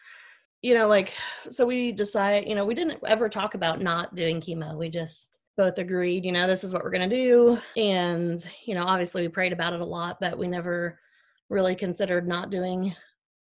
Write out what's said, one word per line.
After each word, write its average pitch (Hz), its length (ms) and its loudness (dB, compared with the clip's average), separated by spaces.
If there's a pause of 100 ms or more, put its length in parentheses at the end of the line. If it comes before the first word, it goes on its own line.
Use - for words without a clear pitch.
(600)
You 240 140 4
know, 226 120 6
like, 202 260 4 (360)
so 254 160 2
we 247 260 0
decide, 202 540 0
you 214 100 -4
know, 202 100 0
we 226 100 -2
didn't 330 320 -4
ever 220 220 2
talk 208 260 -4
about 170 260 -2
not 175 340 0
doing 165 260 0
chemo. 160 360 -8
We 165 120 -4
just 160 500 -10 (180)
both 185 200 2
agreed, 180 480 -2
you 185 60 -2
know, 180 160 2
this 185 160 0
is 185 100 -6
what 180 100 -4
we're 185 80 -8
gonna 185 180 0
do. 240 480 6 (200)
And, 175 640 0 (220)
you 220 100 -6
know, 175 100 -2
obviously 180 380 0
we 170 60 0
prayed 180 240 -2
about 170 200 -2
it 170 80 -4
a 170 40 -4
lot, 170 340 -6
but 175 180 -2
we 180 100 -4
never 175 520 -4 (500)
really 185 260 2
considered 180 520 -2
not 175 220 -4
doing 185 460 -4 (500)